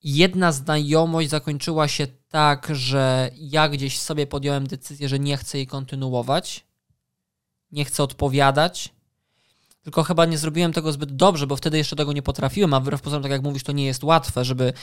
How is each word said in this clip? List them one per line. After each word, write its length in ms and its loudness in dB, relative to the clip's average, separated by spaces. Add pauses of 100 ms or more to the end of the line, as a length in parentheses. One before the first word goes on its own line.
jedna 480 2
znajomość 760 2
zakończyła 580 -2
się 200 -4 (220)
tak, 420 2
że 640 0
ja 340 0
gdzieś 300 -4
sobie 280 -4
podjąłem 400 -2
decyzję, 420 -8
że 100 0
nie 180 -2
chcę 200 -8
jej 100 -6
kontynuować, 1000 -4 (1040)
nie 140 -4
chcę 180 -2
odpowiadać. 880 2 (880)
Tylko 220 -2
chyba 220 4
nie 120 0
zrobiłem 360 0
tego 180 -2
zbyt 240 -6
dobrze, 320 4
bo 80 -2
wtedy 220 -2
jeszcze 180 -2
tego 180 -2
nie 80 -4
potrafiłem, 520 2
a 60 4
wbrew 220 -2
pozorom, 220 -4
tak 80 -2
jak 120 0
mówisz, 200 -4
to 80 -6
nie 140 0
jest 180 -4
łatwe, 420 2
żeby, 380 2